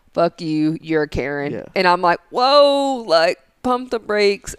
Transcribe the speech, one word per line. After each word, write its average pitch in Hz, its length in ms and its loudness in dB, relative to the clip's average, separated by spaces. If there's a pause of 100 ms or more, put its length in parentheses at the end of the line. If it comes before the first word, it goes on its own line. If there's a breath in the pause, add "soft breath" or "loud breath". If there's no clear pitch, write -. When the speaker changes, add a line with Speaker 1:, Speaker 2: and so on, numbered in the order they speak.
(140 soft breath)
Speaker 1:
fuck 170 260 0
you, 156 400 -2
you're 156 220 -2
a 143 60 -4
Karen." 143 440 -6
Speaker 2:
Yeah. 107 120 -10 (100)
Speaker 1:
And 190 120 2
I'm 180 140 4
like, 170 200 0 (100)
"Whoa, 277 760 2
like, 170 320 2 (240)
pump 247 280 -4
the 233 80 -4
brakes, 208 600 -2